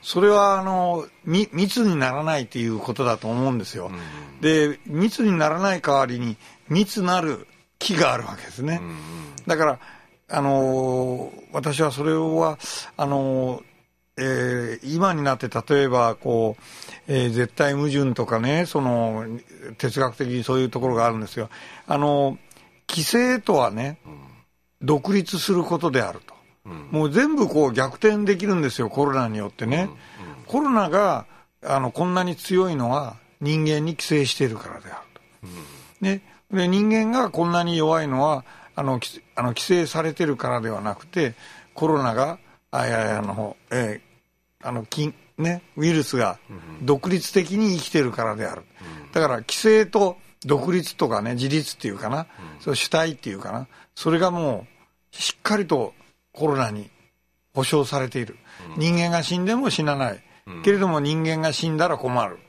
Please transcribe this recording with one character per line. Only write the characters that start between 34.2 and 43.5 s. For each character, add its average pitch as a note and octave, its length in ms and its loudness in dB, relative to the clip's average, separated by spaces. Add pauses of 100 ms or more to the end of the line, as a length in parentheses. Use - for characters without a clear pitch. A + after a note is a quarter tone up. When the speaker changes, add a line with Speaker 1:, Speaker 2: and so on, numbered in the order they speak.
Speaker 1:
し B2 100 -2
て D3 80 0
い B2 60 2
る A2 80 -6
か - 120 -14
ら - 100 -14
で - 120 -18
あ - 40 -14
る - 60 -14 (120)
と。 - 80 -20 (220)
Speaker 2:
う - 40 -18
ん。 - 20 -18 (520)
Speaker 1:
ね。 G3 200 0 (300)
で、 F3+ 160 2
人 G3+ 240 4
間 A3 200 2
が B3 180 2
こ E3+ 180 0
ん E3+ 40 0
な F3 120 2
に E3+ 140 0
弱 D#3+ 260 2
い D3 40 -4
の C3 160 0
は、 D3 200 0 (320)
あ D3 80 -4
の、 C3 160 0
き-、 - 220 -10 (140)
あ B2 60 -2
の、 B2 80 0
規 A#2 120 -4
制 F3 240 2
さ D#3+ 160 -4
れ D#3+ 120 -2
て E3+ 120 0
る C#3+ 120 0
か C3+ 120 -4
ら B2 120 -2
で A2+ 80 -4
は G2+ 120 -6
な G#2 140 -4
く - 120 -20
て、 C3+ 280 0 (380)
コ D#3 140 -2
ロ D3+ 160 2
ナ A#2 100 0
が、 C#3+ 260 0 (320)
あ、 B2 160 0
い - 20 -2
や A2+ 160 0
い G#2+ 40 -2
や、 G#2+ 100 0
あ - 20 -2
の、 G#2 360 -6 (120)